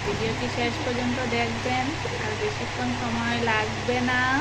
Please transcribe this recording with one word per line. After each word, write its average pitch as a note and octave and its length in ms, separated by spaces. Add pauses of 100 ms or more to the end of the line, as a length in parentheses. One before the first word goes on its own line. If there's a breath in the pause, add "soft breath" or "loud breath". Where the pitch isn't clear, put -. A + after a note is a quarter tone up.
ভিডিওটি A3 420 (100)
শেষ A#3+ 160 (120)
পর্যন্ত B3 340 (180)
দেখবেন, A#3 480 (400)
আর G#3+ 80 (100)
বেশিক্ষণ A#3 460 (120)
সময় A#3 380 (120)
লাগবে A3 460 (140)
না। B3+ 120 (180)